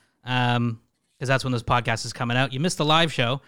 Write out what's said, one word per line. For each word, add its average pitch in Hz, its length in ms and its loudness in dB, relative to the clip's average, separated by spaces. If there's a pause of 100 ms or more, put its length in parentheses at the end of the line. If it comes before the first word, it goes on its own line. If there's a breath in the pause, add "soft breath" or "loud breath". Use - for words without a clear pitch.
(240)
um, 120 560 0 (380)
'cause 127 120 -4
that's 135 140 2
when 131 80 -4
this 117 120 -2
podcast 120 420 0
is 113 80 -8
coming 120 240 -2
out, 131 160 0
you 131 60 -4
missed 175 180 -2
the 156 80 0
live 156 260 4
show, 131 360 -2